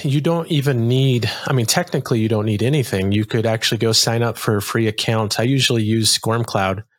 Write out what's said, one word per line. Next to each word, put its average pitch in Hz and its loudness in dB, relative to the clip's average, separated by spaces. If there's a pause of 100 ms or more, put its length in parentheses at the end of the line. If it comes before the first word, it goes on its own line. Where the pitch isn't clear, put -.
you 143 0
don't 165 -2
even 135 0
need, 127 2 (180)
I - 0
mean, 123 2
technically, 139 -2
you 110 2
don't 107 0
need 107 0
anything. 110 0
You 104 0
could 110 -2
actually 110 -2
go 113 0
sign 117 0
up 117 -2
for 107 0
a 101 0
free 117 0
account. 110 -2
I - 0
usually 123 2
use 110 2
ScormCloud. 110 -2 (140)